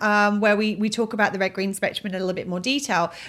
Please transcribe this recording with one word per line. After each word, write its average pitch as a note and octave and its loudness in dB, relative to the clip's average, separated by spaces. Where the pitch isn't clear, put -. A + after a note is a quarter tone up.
um, G#3 4
where G#3 4
we, G#3+ 0
we G#3+ 0
talk A3 -2
about G#3 2
the F#3+ -2
red-green F#3+ -2
spectrum - -4
in F#3+ -6
a F#3 -4
little F#3 -2
bit - -6
more F3+ -4
detail. G3+ 0